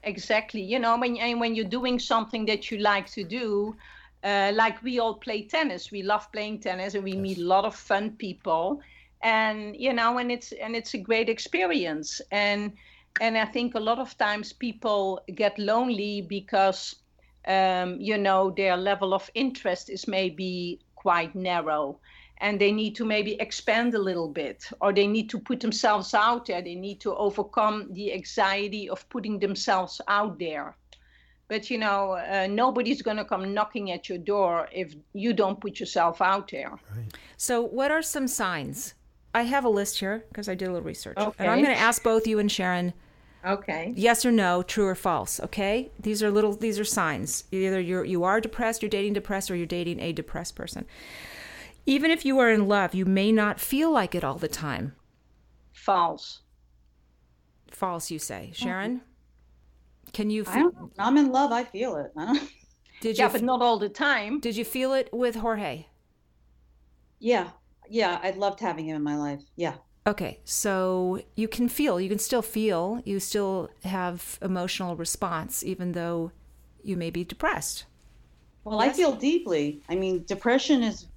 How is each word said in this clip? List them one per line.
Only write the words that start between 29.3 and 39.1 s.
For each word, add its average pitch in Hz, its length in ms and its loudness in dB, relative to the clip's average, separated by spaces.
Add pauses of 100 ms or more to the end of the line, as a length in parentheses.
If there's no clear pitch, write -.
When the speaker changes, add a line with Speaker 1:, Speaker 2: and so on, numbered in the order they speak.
Speaker 1:
themselves 196 680 0
out 202 280 0
there. 156 380 -8 (720)
But, 214 220 -6
you 247 80 -2
know, 196 360 0
uh, 185 360 -2
nobody's 233 520 2
gonna 214 220 -2
come 190 300 -4
knocking 208 380 -2
at 175 180 -8
your 185 80 -6
door 175 560 2
if 170 200 -6 (200)
you 208 180 0
don't 208 300 2
put - 180 -8
yourself 170 420 0
out 196 300 2
there. - 200 -10 (220)
Speaker 2:
Right. 110 200 -10 (240)
Speaker 3:
So 240 240 0
what 262 300 0
are 320 100 2
some 294 260 -2
signs? 165 680 -4 (400)